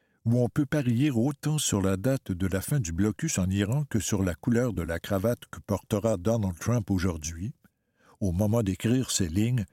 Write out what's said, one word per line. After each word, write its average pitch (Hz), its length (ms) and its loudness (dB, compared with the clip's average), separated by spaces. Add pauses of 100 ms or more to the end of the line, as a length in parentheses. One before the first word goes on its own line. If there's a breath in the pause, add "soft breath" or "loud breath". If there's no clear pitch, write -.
(260 soft breath)
où 120 160 4
on 117 80 2
peut 147 160 0
parier 135 440 2
autant 143 460 0
sur 107 240 0
la 95 160 2
date 123 360 -2
de 92 160 -2
la 92 120 0
fin 147 200 -2
du 85 120 -4
blocus 104 460 0
en 92 100 2
Iran 101 400 0
que 113 100 -2
sur 95 240 0
la 90 120 0
couleur 120 400 0
de 92 80 -2
la 82 180 -4
cravate 98 500 -2
que - 100 -14
portera 104 580 0
Donald 101 400 0
Trump 117 320 -2
aujourd'hui. 87 640 -2 (640 soft breath)
Au 95 120 0
moment 107 300 2
d'écrire 113 480 0
ces - 180 0
lignes, 107 440 0